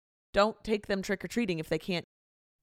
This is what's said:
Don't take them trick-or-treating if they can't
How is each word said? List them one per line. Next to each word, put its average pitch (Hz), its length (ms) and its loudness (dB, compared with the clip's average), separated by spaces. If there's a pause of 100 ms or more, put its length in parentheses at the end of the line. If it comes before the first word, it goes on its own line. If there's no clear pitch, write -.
(320)
Don't 214 320 4
take 220 240 -2
them 196 140 0
trick-or-treating 185 580 -2
if 156 80 -8
they 170 100 0
can't 175 260 -4 (580)